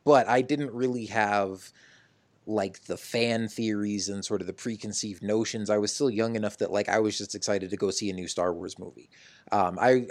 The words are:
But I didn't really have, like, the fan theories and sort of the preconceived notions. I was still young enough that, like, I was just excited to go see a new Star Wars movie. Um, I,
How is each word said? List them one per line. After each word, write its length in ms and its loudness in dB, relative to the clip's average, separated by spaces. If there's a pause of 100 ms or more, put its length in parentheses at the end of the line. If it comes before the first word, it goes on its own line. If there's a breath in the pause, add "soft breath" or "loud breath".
But 240 8
I 140 4
didn't 300 -2
really 340 -2
have, 640 0 (760 soft breath)
like, 380 -2
the 120 -6
fan 520 0
theories 600 -2
and 160 -6
sort 160 -2
of 60 -8
the 60 -8
preconceived 680 -8
notions. 480 -2
I 100 4
was 140 0
still 180 0
young 260 0
enough 220 -2
that, 120 -2
like, 180 0
I 120 4
was 180 0
just 160 -8
excited 360 -2
to 60 -6
go 140 0
see 180 -2
a 40 -2
new 160 -6
Star 260 0
Wars 240 -10
movie. 320 -18 (400 soft breath)
Um, 300 2
I, 300 6